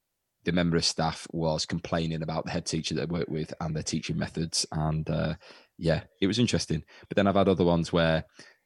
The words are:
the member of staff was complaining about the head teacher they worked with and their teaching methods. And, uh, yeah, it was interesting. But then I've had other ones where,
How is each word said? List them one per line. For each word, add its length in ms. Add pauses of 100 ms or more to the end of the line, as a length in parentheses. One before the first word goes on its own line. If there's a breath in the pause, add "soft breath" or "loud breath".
(440)
the 80
member 240
of 80
staff 480
was 360
complaining 560
about 220
the 60
head 140
teacher 300
they 100
worked 240
with 320
and 140
their 80
teaching 340
methods. 540
And, 380
uh, 260 (420 loud breath)
yeah, 260 (160)
it 80
was 120
interesting. 440 (240 loud breath)
But 80
then 120
I've 80
had 120
other 160
ones 300
where, 320 (400 soft breath)